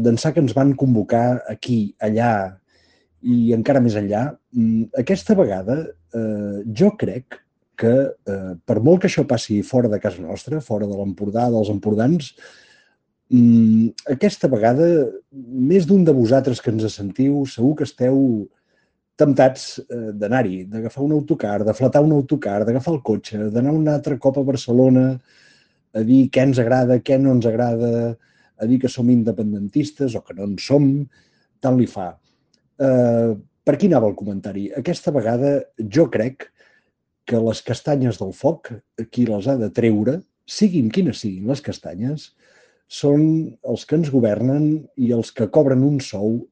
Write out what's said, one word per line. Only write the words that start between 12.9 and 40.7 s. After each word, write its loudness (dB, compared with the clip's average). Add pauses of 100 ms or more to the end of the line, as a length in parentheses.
mm, 4
aquesta 0
vegada, 2 (440)
més 0
d'un 6
de 4
vosaltres 2
que -4
ens -2
sentiu, -2
segur 0
que -2
esteu 0 (720)
temptats, 2
eh, -10
d'anar-hi, -2
d'agafar -8
un 0
autocar, -2
de 0
flatar 2
un 4
autocar, -2
d'agafar -2
el -6
cotxe, -4
d'anar 0
un 0
altre -2
cop 0
a -2
Barcelona 4 (880)
a -2
dir 6
què 2
ens 2
agrada, 2
què 0
no 4
ens 2
agrada, -2 (440)
a -4
dir 2
que -2
som 0
independentistes -2
o -6
que -18
no -8
en -6
som, 2 (760)
tant 2
li 2
fa. -10 (680)
Eh, 2 (320)
per 2
aquí 0
anava 2
el -6
comentari. -8
Aquesta -6
vegada 0 (200)
jo 0
crec -4 (800)
que 0
les -2
castanyes -2
del -8
foc, -4 (400)
qui 0
les -4
ha 0
de -4
treure, 0 (260)
siguin 0